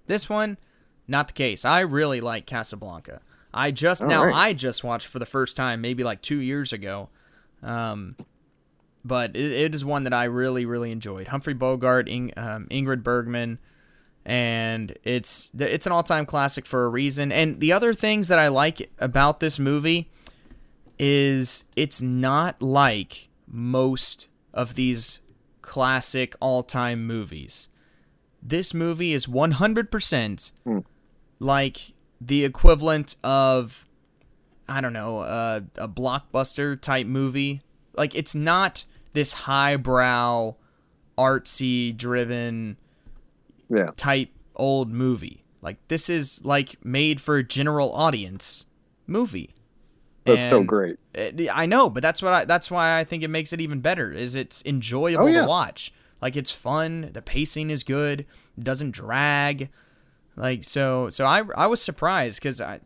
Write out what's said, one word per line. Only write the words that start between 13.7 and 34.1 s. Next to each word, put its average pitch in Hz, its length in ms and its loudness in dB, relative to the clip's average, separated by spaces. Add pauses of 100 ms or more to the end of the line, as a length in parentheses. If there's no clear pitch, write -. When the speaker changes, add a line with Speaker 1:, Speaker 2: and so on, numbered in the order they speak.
Speaker 1:
and 113 800 -2
it's - 480 -4
th-, 131 200 -4
it's 147 140 -2
an 185 80 0
all-time 165 340 2
classic 139 380 -2
for 123 200 0
a 120 40 2
reason. 139 440 -2
And 156 280 2
the 156 120 4
other 226 200 4
things 214 360 0
that 175 100 6
I 151 100 6
like 143 500 0
about 139 420 4
this 156 180 -2
movie 147 520 0 (880)
is 139 640 2 (120)
it's 143 240 0
not 131 640 0
like 131 640 2 (180)
most 127 840 -2 (260)
of 117 220 -4
these 123 440 0 (400)
classic 127 800 0
all-time 123 680 -2
movies. 104 600 -8 (760)
This 160 300 -2
movie 165 400 0
is 135 160 -2
one 143 240 2
hundred 214 380 2
percent 117 640 -2 (120)
Speaker 2:
Hmm. 110 140 0 (600)
Speaker 1:
like 139 400 0 (420)
the 139 240 2
equivalent 151 800 8
of, 131 600 2 (840)